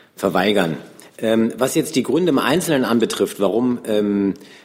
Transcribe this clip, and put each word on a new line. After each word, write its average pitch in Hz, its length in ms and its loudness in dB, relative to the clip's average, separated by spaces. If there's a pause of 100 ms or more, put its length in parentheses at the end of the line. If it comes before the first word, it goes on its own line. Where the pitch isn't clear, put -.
(140)
verweigern. 92 600 0 (420)
Ähm, 113 400 2
was 131 160 -2
jetzt 147 220 -2
die 123 80 0
Gründe 165 260 2
im 135 80 2
Einzelnen 139 460 0
anbetrifft, 107 560 0
warum, 120 460 0
ähm, 101 480 0 (300)